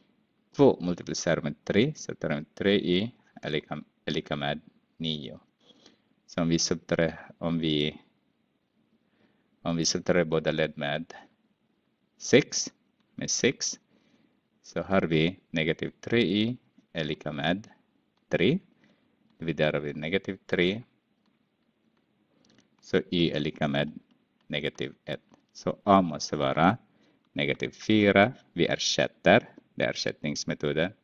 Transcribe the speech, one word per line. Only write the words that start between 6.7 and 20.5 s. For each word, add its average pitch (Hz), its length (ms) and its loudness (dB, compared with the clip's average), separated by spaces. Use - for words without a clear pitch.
om 85 200 -2
vi, 76 420 -2
om 85 140 -2
vi 82 80 0
subtraherar 87 400 0
båda 80 260 -2
led 78 280 -2
med 76 360 -6
sex, - 560 2
med - 160 -8
sex, - 500 -2
så - 200 -6
har 95 200 2
vi 80 380 2
negativ 78 500 -2
tre 117 200 0
i 107 360 0
är 80 120 -4
lika 76 280 -6
med 82 360 -2
tre. 95 300 2
Dividerar 76 420 -2
vi 73 120 -6
negativ 85 540 -4
tre, 92 360 0